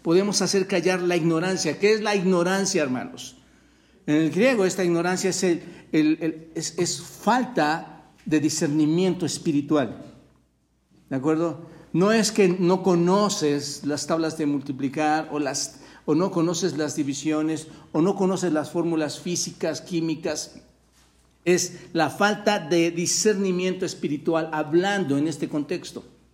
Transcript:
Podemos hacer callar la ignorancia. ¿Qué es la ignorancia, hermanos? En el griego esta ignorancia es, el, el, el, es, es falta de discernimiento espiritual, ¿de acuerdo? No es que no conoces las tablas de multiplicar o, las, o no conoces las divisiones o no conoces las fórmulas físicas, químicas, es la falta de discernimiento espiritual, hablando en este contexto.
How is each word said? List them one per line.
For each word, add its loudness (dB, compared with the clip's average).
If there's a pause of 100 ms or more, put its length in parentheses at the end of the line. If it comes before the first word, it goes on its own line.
Podemos 2
hacer 2
callar 0
la 2
ignorancia. 0
¿Qué 4
es 2
la -2
ignorancia, 2
hermanos? -6 (720)
En 2
el 2
griego 4
esta 0
ignorancia 0
es, -2
el, 0 (300)
el, 2
el, -6
es, -8
es -2
falta -2 (160)
de 2
discernimiento 2
espiritual, 0 (1040)
¿de -4
acuerdo? -2 (260)
No 4
es 2
que 4
no 2
conoces 2
las -4
tablas -2
de -2
multiplicar -2
o, -4
las, -6 (240)
o 2
no 2
conoces 0
las -4
divisiones -2 (240)
o 2
no 2
conoces 0
las -2
fórmulas -2
físicas, -6
químicas, -4 (880)
es 2 (140)
la 2
falta 2
de 2
discernimiento 0
espiritual, -2
hablando 0
en 2
este -4
contexto. -6 (280)